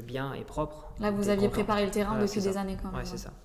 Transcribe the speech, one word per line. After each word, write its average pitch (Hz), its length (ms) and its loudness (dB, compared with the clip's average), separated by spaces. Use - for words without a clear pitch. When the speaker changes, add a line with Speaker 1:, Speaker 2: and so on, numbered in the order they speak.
Speaker 1:
bien 131 300 -4
et - 100 -8
propre. - 560 -6
Speaker 2:
Là, 208 100 2
vous 202 140 2
Speaker 1:
T'es 196 60 4
Speaker 2:
aviez 202 180 4
Speaker 1:
content. - 60 0
Speaker 2:
préparé 208 320 4
le 190 60 0
terrain 208 200 2
Speaker 1:
Voilà, 214 140 4
Speaker 2:
depuis 208 160 0
Speaker 1:
c'est 196 80 2
Speaker 2:
des 190 60 2
Speaker 1:
ça. 196 60 0
Speaker 2:
années, 190 200 -2
quand 202 80 -4
même, 180 100 -4
Speaker 1:
Ouais, 120 60 -4
c'est 120 80 -6
Speaker 2:
ouais. 117 40 -6
Speaker 1:
ça. - 140 -8